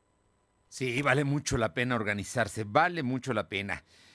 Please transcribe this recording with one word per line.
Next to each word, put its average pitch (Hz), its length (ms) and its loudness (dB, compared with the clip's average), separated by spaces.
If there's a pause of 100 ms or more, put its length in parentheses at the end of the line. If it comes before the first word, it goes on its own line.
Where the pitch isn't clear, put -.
(680)
Sí, 127 340 -2
vale 139 200 4
mucho 139 340 0
la 131 160 2
pena 127 220 0
organizarse, 104 720 -2
vale 160 380 2
mucho 127 280 -2
la 104 160 -2
pena. 98 360 -6 (300)